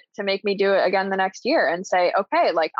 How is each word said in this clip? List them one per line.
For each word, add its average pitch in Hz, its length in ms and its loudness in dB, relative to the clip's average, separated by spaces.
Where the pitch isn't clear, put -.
to 208 80 -8
make 196 200 -4
me 202 120 -2
do 196 180 2
it 175 140 2
again 196 220 -2
the 190 80 -4
next 190 280 -4
year 262 240 2
and 175 180 -4
say, 180 320 2
"Okay, 320 320 0
like, 160 280 0